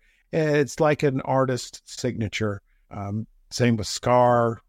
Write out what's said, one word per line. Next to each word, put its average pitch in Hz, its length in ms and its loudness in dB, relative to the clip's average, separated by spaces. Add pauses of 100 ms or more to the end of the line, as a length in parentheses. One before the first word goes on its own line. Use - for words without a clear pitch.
(320)
It's 151 480 0
like 151 240 2
an 135 180 0
artist 131 640 -2
signature. 110 760 -6 (300)
Um, 104 340 -8 (240)
same 120 280 2
with 101 100 -6
Scar 120 800 2